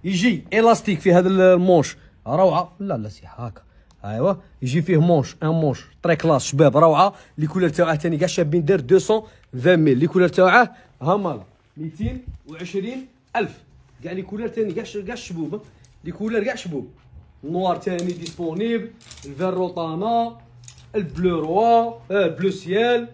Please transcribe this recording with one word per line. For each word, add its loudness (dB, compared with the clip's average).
يجي 0
الاستيك 2
في 4
هذا 4
المونش، 4
روعه. 0
لا -6
لا -10
سياحه -18
هاكا، -16
ايوا -2
يجي -2
فيه 2
مونش، 2
ان -2
مونش -2
تري 2
classe 0
شباب، 4
روعه. 4
لي -4
كولور 0
تاعه 0
ثاني -4
كاع 0
شابين، -2
دار 2
دوسون 2
فان 4
ميل. 4
لي 2
كولور 2
تاعه 4
ها 0
مالا -6
ميتين -8
وعشرين -8
ألف. -4
كاع -10
لي -8
كولور -10
ثاني -4
كاع -6
ش-، -12
كاع -10
شبوب، -10
لي -12
كولور -4
كاع -4
شبوب. -10
النوار -2
ثاني -6
ديسپونيبل، -6
الفير -6
روطانا، -4
البلو -2
روا، 2
آه، 2
البلو -2
سيال -2